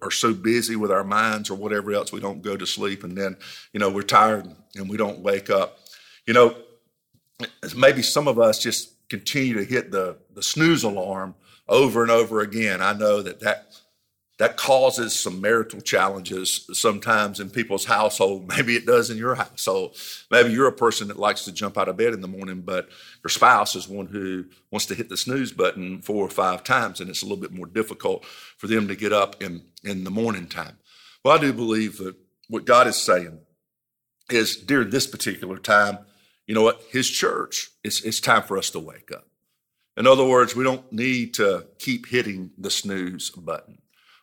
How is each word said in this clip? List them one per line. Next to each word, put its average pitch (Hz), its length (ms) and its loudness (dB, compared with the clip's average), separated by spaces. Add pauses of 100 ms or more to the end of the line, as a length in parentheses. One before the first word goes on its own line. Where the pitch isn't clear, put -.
are 95 100 -8
so 113 220 0
busy 113 420 0
with 104 160 -2
our 95 120 2
minds 107 460 0
or 95 60 -6
whatever 104 360 -4
else, 101 200 -2
we 101 100 -10
don't 98 200 -8
go 101 140 -6
to 95 100 -8
sleep. 101 380 -6
And 90 140 -10
then, 95 200 -6 (360)
you 104 60 -6
know, 101 100 2
we're 98 120 -2
tired 107 460 4 (280)
and 98 140 -10
we 107 80 -6
don't 104 220 -4
wake 98 300 -2
up. 98 300 0 (460)
You 117 80 0
know, 123 220 8 (1200)
maybe 131 260 6
some 147 260 0
of 117 120 2
us 110 200 6
just - 500 -6
continue 127 460 -2
to 101 100 -2
hit 120 260 -2
the, 92 260 -2 (160)
the 98 80 -12
snooze 160 420 2
alarm 95 520 -4 (320)
over 123 340 4
and 117 100 4
over 110 280 4
again. 104 420 -2
I 101 120 2
know 104 280 2
that, 92 200 -12
that, - 320 -4 (680)
that 117 180 2
causes 131 600 2
some 92 240 -6
marital 110 380 0
challenges 95 920 -2
sometimes 104 680 0
in 95 100 -8
people's 98 360 -4
household. 98 640 0
<laughs> - 100 -4
Maybe 120 180 0
it 113 100 -4
does 117 240 4
in 110 80 -8
your 120 180 -2
household. 95 600 -4 (360)
Maybe 120 200 6
you're 127 160 4
a 120 60 2
person 110 360 0
that 98 100 -12
likes 104 260 -2
to 98 60 -14
jump 101 260 -6
out 95 100 0
of 92 100 -4
bed 117 160 2
in 95 80 -8
the 92 60 -12
morning, 92 340 -12
but 90 280 -6 (340)
your - 60 -6
spouse 113 460 4
is 90 120 -10
one 95 200 -10
who 95 380 -8 (260)
wants 104 160 -4
to - 80 -6
hit 113 120 -8
the 92 100 -10
snooze 127 340 -4
button 92 500 -2
four 101 240 -2
or 90 40 -8
five 92 340 -2
times, 117 360 -2
and 92 100 -12
it's - 120 -8
a 98 40 -10
little 101 120 -8
bit 92 160 -12
more 87 140 -12
difficult 98 580 -4 (320)
for 101 100 -12
them 110 200 2
to 98 80 -6
get 104 180 -2
up 101 280 0
in, 87 200 -10 (220)
in 95 200 -6
the 95 80 -8
morning 104 360 -4
time. - 300 -12 (460)
Well, 151 140 6
I - 20 4
do 139 140 0
believe 110 460 -2
that 92 160 -12 (340)
what 107 160 -8
God 123 220 8
is 107 100 -2
saying 85 420 0 (920)
is 110 260 0
during 113 320 0
this 127 180 -2
particular 92 500 -8
time, 104 420 2 (480)
you 110 80 -4
know 110 80 6
what, 113 180 2 (100)
his 127 180 0
church, - 600 -4 (140)
it's, - 180 -4
it's 110 180 -4
time 113 240 2
for 95 140 -4
us - 140 -4
to 85 80 -8
wake - 340 -18
up. - 140 -18 (680)
In 120 120 2
other 131 180 8
words, 123 300 4
we 127 80 -2
don't 131 280 -2
need 120 440 -4
to 98 320 0 (100)
keep 120 300 -6
hitting 104 500 -4
the 95 140 -8
snooze 92 580 -6
button. 85 480 -12 (440)